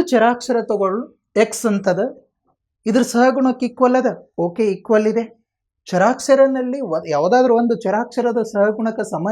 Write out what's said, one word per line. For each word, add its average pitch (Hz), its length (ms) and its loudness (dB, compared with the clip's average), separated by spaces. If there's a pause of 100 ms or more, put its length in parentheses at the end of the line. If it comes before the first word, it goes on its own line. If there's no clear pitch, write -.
(140)
ಚರಾಕ್ಷರ 240 440 2 (140)
ತಗೊಳ್ಳು, 202 320 -2 (440)
X - 240 -6
ಅಂತದ, 196 280 -2 (880)
ಇದ್ರ 233 140 2
ಸಹಗುಣಕ್ಕೆ 254 640 0
ಈಕ್ವಲ್ 254 300 2
ಅದ? 240 320 -2 (100)
ಓಕೆ, 175 340 -2
ಈಕ್ವಲ್ 214 340 0
ಇದೆ. 220 320 -4 (460)
ಚರಾಕ್ಷರನಲ್ಲಿ 262 960 0
ವ-, 165 280 -6
ಯಾವುದಾದ್ರೂ 226 500 2
ಒಂದು 233 160 0
ಚರಾಕ್ಷರದ 226 680 -2
ಸಹಗುಣಕ 220 580 -2
ಸಮ 196 320 -6